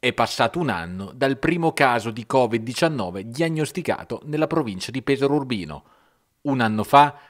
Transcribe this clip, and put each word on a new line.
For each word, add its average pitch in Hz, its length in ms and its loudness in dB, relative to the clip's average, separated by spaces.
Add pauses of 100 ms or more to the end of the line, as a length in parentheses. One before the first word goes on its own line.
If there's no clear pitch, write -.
È 120 120 2
passato 120 460 0
un 156 100 -2
anno 90 440 -6
dal 135 240 0
primo 165 360 0
caso 120 360 2
di 113 160 -8
covid 117 380 2
diciannove 113 640 -2
diagnosticato 156 1000 -4
nella 151 200 -2
provincia 113 440 -4
di 123 100 -6
Pesaro 139 320 2
Urbino. 113 500 -4 (600)
Un 135 180 0
anno 107 240 0
fa, 143 320 6 (120)